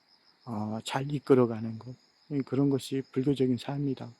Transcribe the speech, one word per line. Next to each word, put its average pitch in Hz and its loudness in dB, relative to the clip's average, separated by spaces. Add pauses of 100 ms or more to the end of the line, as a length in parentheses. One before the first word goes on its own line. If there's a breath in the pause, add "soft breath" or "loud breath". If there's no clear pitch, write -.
(460)
어, 107 -4
잘 139 -4
이끌어가는 117 2
것, 117 -14 (360)
예, 143 -2
그런 139 2
것이 135 -2 (100)
불교적인 131 2
삶이다. 135 -4